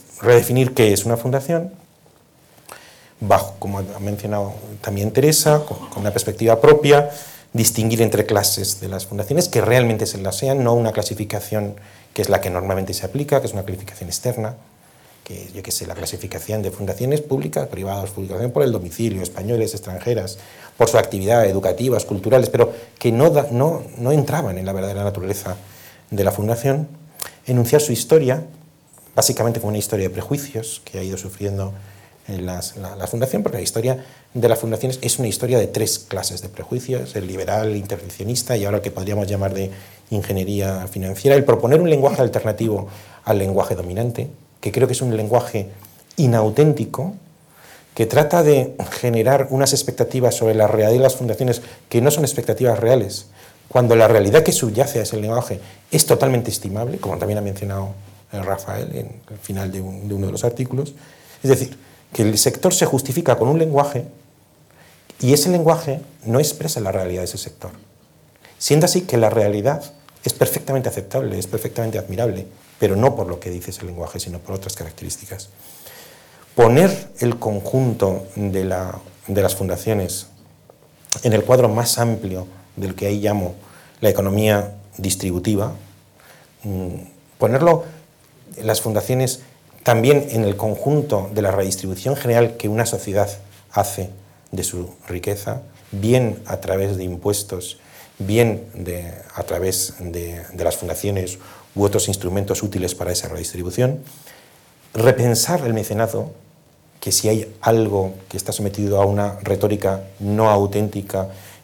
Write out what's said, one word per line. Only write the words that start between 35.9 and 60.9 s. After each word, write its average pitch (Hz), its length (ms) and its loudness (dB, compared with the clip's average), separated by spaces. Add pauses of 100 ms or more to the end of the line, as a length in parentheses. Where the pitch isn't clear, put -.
clases 92 420 -8
de 98 80 -12
prejuicios, 123 680 -8
el 92 120 -6
liberal, 98 420 -2
el 107 80 -2
intervencionista 101 800 -4
y 101 80 -2
ahora 104 120 0
el 98 60 -4
que 101 80 -6
podríamos 101 360 -4
llamar 98 260 -2
de 95 180 -4 (380)
ingeniería 95 800 -4
financiera, 95 500 2
el 139 80 4
proponer 131 340 4
un 175 100 2
lenguaje 139 320 4
alternativo 107 680 -2 (340)
al 107 140 2
lenguaje 95 380 0
dominante, 92 540 -4 (340)
que 101 80 -4
creo 123 160 2
que 120 60 0
es - 80 -4
un 120 160 0
lenguaje 107 500 0 (480)
inauténtico, 131 1000 2 (800)
que 113 100 2
trata 151 380 4
de 139 340 4 (140)
generar 127 580 2
unas 135 240 2
expectativas 123 600 0
sobre 110 200 2
la 107 120 6
realidad 107 240 4
de 127 120 4
las 131 140 4
fundaciones 123 440 -2 (280)
que 120 100 2
no 131 120 6
son 151 120 2
expectativas 117 560 0
reales, 113 460 2 (420)
cuando 117 300 6
la 110 100 10
realidad 110 340 8
que - 120 4
subyace 117 460 0
a - 20 -2
ese 107 160 -4
lenguaje 110 420 -4 (320)
es 156 140 2
totalmente 127 440 4
estimable, 110 480 -4
como 92 200 -4
también 104 220 -2
ha - 20 -2
mencionado, 98 480 -6 (420)
eh, 101 100 -8
Rafael 95 540 -6
en - 340 -12
el 107 80 -16
final 95 320 -6
de 95 120 -8
un, 95 260 -10
de 101 60 -6
uno 98 140 -2
de 98 40 -4
los 98 140 -2
artículos. 127 480 -4 (500)